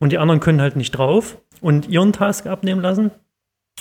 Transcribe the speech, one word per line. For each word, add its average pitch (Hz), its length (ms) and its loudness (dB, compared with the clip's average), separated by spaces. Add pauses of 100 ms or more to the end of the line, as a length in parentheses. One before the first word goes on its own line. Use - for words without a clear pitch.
und 147 100 2
die 170 80 0
anderen 160 220 2
können 156 220 2
halt 139 140 0
nicht 127 160 -4
drauf 143 440 0 (240)
und 147 280 0
ihren 185 260 2
Task 202 320 -4
abnehmen 190 340 -4
lassen. 190 300 0 (720)